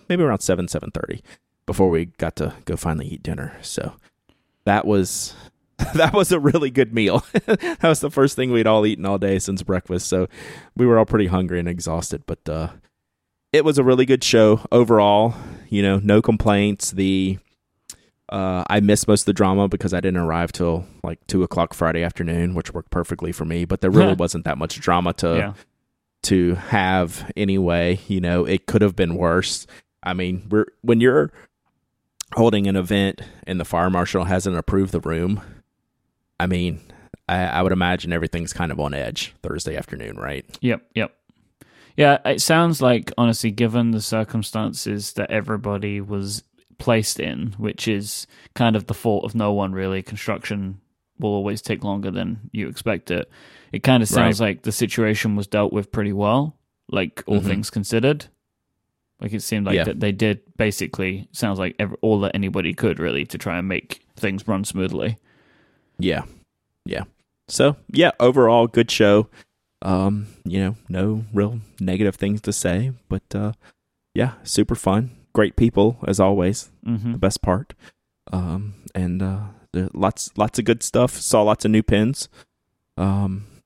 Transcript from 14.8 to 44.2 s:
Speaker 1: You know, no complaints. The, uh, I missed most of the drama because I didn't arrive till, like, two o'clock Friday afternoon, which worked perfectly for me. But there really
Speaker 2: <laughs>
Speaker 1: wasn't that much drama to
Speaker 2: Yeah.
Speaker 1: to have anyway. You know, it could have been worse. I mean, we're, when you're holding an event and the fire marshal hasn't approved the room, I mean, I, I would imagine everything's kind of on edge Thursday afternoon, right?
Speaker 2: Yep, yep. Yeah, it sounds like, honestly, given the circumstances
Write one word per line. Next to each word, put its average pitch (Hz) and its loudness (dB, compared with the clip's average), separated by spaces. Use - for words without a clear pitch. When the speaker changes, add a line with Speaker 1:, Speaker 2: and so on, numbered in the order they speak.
Speaker 1:
You 101 2
know, 98 4
no 104 6
complaints. 104 2
The, 95 0
uh, 95 -2
I 107 2
missed 104 2
most 104 6
of - -2
the 104 4
drama 98 4
because 95 -2
I 92 0
didn't 92 0
arrive 85 -2
till, 85 -2
like, - -10
two 95 0
o'clock 85 -2
Friday 82 0
afternoon, 85 -2
which 85 -6
worked - -10
perfectly 85 -4
for 80 -6
me. 85 -2
But 92 -2
there 95 2
really 101 6
Speaker 2:
<laughs> 92 -4
Speaker 1:
wasn't 87 -2
that 71 -2
much 78 -6
drama 87 0
to 82 0
Speaker 2:
Yeah. 101 -2
Speaker 1:
to 87 4
have 92 0
anyway. 92 0
You 98 -2
know, 87 0
it - -2
could 104 2
have 98 2
been 87 -2
worse. 87 0
I 92 -4
mean, 92 -4
we're, 107 2
when 117 4
you're 139 4
holding 107 4
an 98 2
event 98 0
and 92 -4
the 85 -4
fire 87 0
marshal 90 0
hasn't 92 0
approved 95 0
the 85 -2
room, 87 -2
I 87 -2
mean, 90 -2
I, 90 0
I 78 -2
would 92 2
imagine 90 0
everything's 82 -4
kind 85 -4
of 71 -8
on 71 -4
edge 62 -8
Thursday - -8
afternoon, - -12
right? 65 -10
Speaker 2:
Yep, 120 -2
yep. - -6
Yeah, 143 6
it - 0
sounds 165 2
like, 123 2
honestly, 117 2
given 117 0
the 110 -2
circumstances 107 -4